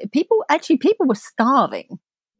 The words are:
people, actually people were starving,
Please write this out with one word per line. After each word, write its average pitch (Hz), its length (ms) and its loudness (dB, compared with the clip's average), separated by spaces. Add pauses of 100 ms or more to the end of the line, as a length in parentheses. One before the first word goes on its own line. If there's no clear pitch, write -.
(140)
people, 370 360 0
actually 320 300 0
people 381 280 2
were 233 80 2
starving, 208 840 -2 (400)